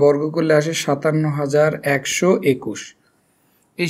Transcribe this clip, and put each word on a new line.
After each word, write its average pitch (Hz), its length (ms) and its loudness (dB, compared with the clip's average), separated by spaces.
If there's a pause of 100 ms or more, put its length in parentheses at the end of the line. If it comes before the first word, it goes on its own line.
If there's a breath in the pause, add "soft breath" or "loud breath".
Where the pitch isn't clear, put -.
বর্গ 143 200 4 (120)
করলে 160 260 0
আসে 160 120 -2 (120)
সাতান্ন 151 400 0 (140)
হাজার 147 320 2 (260)
একশো 175 340 0 (220)
একুশ। 107 280 -6 (1000)
এই 175 120 0